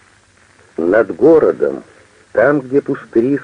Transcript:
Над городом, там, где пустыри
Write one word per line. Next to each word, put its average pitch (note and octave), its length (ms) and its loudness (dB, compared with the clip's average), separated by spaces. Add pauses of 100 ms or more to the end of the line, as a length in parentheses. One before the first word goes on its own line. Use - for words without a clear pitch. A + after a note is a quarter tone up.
(760)
Над F2+ 400 0
городом, E2 680 2 (480)
там, C3+ 280 0
где B2+ 220 -2
пустыри C3+ 600 -4